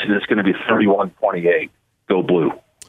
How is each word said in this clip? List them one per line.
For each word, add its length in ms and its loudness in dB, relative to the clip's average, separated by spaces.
and 100 0
it's 140 -2
gonna 160 0
be 100 2
thirty-one 400 2
twenty-eight. 520 0
Go 140 0
Blue. 300 0